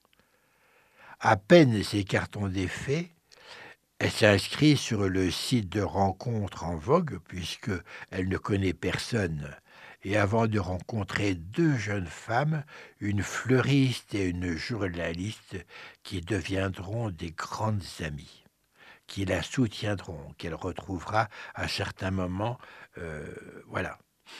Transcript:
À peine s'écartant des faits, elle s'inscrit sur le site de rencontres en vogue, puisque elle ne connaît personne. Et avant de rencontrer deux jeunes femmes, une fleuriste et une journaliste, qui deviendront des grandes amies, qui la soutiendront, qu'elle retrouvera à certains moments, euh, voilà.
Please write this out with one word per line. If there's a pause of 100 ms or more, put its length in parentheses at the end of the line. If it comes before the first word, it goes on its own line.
(1200)
À
peine
s'écartant
des
faits, (880)
elle
s'inscrit
sur
le
site
de
rencontres
en
vogue, (100)
puisque (400)
elle
ne
connaît
personne. (480)
Et
avant
de
rencontrer
deux
jeunes
femmes, (360)
une
fleuriste
et
une
journaliste, (440)
qui
deviendront
des
grandes (180)
amies, (640)
qui
la
soutiendront,
qu'elle
retrouvera (260)
à
certains
moments, (400)
euh, (320)
voilà. (420)